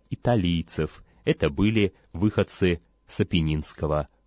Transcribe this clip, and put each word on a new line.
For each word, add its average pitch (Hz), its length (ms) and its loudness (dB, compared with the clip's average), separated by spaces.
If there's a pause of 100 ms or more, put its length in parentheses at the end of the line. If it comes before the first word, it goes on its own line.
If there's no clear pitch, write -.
(120)
италийцев. 85 920 -2 (220)
Это 82 260 0
были 101 420 2 (180)
выходцы 92 680 0 (260)
с - 140 -6
Апеннинского 78 880 -2 (200)